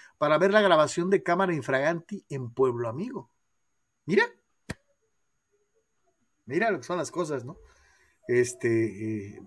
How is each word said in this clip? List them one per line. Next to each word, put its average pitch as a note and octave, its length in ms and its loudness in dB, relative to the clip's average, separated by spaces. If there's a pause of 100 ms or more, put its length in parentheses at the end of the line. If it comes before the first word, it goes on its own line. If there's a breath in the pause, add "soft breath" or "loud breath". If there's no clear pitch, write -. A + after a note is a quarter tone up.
(180 loud breath)
para D3+ 180 4
ver F#3+ 160 4
la G#3+ 80 6
grabación E3+ 480 4
de G3 140 2
Cámara F3+ 320 0
Infraganti D3+ 760 -2
en B2+ 220 -8
Pueblo A#2+ 380 0
Amigo". D#3+ 420 -10 (760)
Mira. C#4 200 2 (2250)
Mira F3+ 240 0
lo F3+ 80 -2
que A#2+ 80 -12
son F3+ 120 -4
las G3+ 120 -6
cosas, D#3 340 -4
¿no? C#3+ 120 -14 (720 soft breath)
Este, A2 1080 -2
eh, - 100 -18